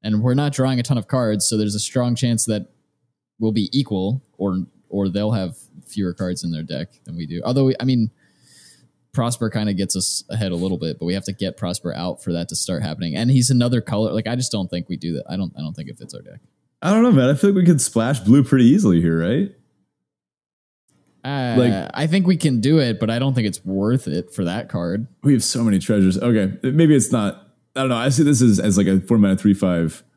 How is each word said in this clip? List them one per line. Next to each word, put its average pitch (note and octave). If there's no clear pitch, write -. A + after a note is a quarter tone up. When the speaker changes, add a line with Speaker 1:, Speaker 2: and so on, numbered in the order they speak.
Speaker 1:
And G#2+
we're B2+
not C#3+
drawing C3
a -
ton B2
of -
cards, A2
so A2+
there's G#2
a G#2
strong B2
chance A#2
that G#2+
we'll A2
be G#2
equal G#2+
or, F#2
or G2
they'll G#2
have F#2+
fewer F#2+
cards F2+
in E2+
their D#2+
deck D2+
than E2
we E2
do. E2+
Although, C3
we, C3
I A#2+
mean, B2
Prosper A#2
kinda G#2+
gets F#2+
us -
ahead G#2
a F2
little F#2
bit, D#2+
but E2
we F2+
have G2
to G2
get F#2+
Prosper F2
out F2
for F2+
that E2+
to E2+
start -
happening. D#2
And A#2
he's B2+
another A#2+
color. A2
Like, A2
I A#2+
just B2+
don't G2
think F2
we F2
do E2
that. B1+
I E2+
don't, F#2+
I C2+
don't D#2+
think C#2+
it A#1
fits -
our -
deck. -
Speaker 2:
I F3+
don't A3+
know, B3
man. C3
I C#3+
feel G3+
like G3+
we F#3
could E3
splash A#2
blue B2
pretty B2+
easily G2+
here, E2
right? C3
Speaker 1:
Uh, B2+
Speaker 2:
Like A2+
Speaker 1:
I D3
think F3
we F#3
can C3
do D3
it, A#2
but A2
I A#2
don't C3+
think A#2
it's -
worth G2+
it D#2+
for F#2+
that F#2
card. F#2
Speaker 2:
We C#3+
have A#2+
so A#2
many G#2
treasures. F#2+
Okay, G#2
maybe D3+
it's B2+
not. G#2
I C3
don't C3
know. B2
I B2
see C3+
this C#3+
as, A2
as, G2+
like, G2
a F#2+
four A2+
mana G2
three G2
five. E2+